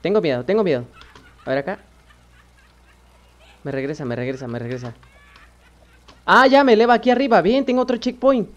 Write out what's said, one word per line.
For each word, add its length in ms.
Tengo 200
miedo, 240
tengo 180
miedo. 220
A 60
ver 80
acá. 220
Me 80
regresa, 320
me 100
regresa, 320
me 100
regresa. 360
Ah, 220
ya 160
me 80
eleva 220
aquí 160
arriba. 320
Bien, 240
tengo 160
otro 160
checkpoint. 600